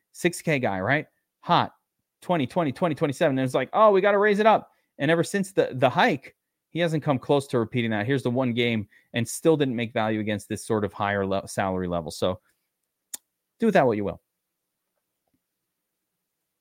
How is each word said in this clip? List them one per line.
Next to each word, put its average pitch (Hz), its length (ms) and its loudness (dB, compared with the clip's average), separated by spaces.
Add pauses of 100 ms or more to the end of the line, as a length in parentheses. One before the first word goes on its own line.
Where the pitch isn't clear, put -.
(100)
six - 320 -4
K 151 160 -2
guy, 104 220 -2
right? 135 260 -2 (340)
Hot, 151 320 2 (480)
twenty, 160 260 -2
twenty, 160 260 -4
twenty, 156 240 -2
twenty-seven. 147 420 0
And 131 60 0
it's 127 100 -4
like, - 180 -2
"Oh, 214 200 6
we 190 80 4
gotta 202 180 2
raise 208 220 2
it 214 60 4
up." 202 240 4 (280)
And 147 120 0
ever 170 120 2
since 196 300 -4
the, - 220 2
the 127 140 2
hike, 180 460 0 (360)
he 160 100 -6
hasn't 160 240 -2
come 139 140 0
close 143 300 0
to 127 100 0
repeating 117 340 -2
that. 107 140 -2
Here's 139 160 0
the 127 80 -2
one 123 220 -2
game 117 360 0 (260)
and 117 120 -2
still 160 300 2
didn't 135 200 0
make 117 160 -4
value 110 280 0
against 104 280 -4
this 107 160 -8
sort 107 200 0
of 98 80 -6
higher 101 320 -2
le-, 95 240 -4
salary 92 400 -2
level. 85 220 -4
So 92 300 -4 (1200)
do 226 80 0
with 196 80 2
that 151 120 6
what 110 100 2
you 104 80 -4
will. 85 160 -6 (2500)